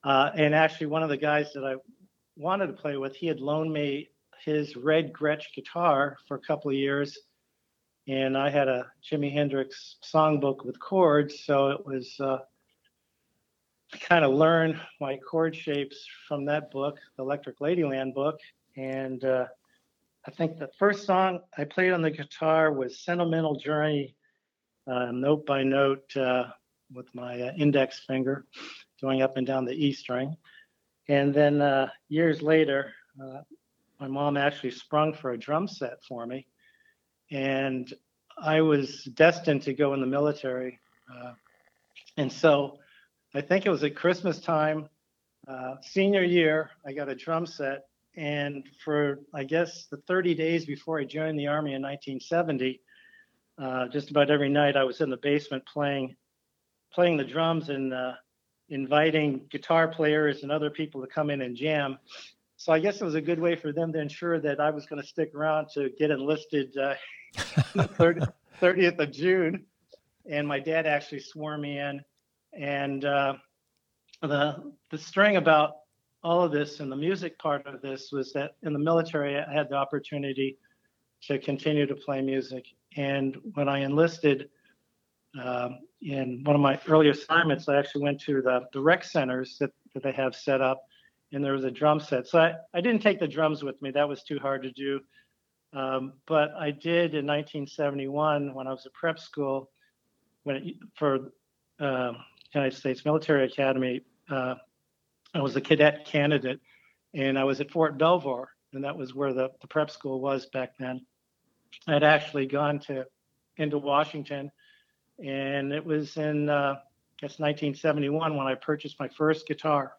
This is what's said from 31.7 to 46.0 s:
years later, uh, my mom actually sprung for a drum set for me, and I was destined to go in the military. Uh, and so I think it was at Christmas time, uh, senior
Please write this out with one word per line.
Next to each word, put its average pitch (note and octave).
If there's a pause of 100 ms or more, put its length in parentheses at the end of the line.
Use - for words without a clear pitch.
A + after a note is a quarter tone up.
years D#3+
later, D3 (280)
uh, C3+ (580)
my C#3
mom C#3+
actually C#3+
sprung D3+
for C3+
a A#2+
drum D3+
set B2
for A#2
me, B2+ (840)
and C3+ (440)
I D#3
was D3
destined D#3
to C#3
go C#3
in C#3
the C3
military. C3 (340)
Uh, B2 (840)
and -
so C#3+ (540)
I C#3+
think F#3
it G#3
was D3
at D3
Christmas F3
time, D#3 (580)
uh, C3
senior G3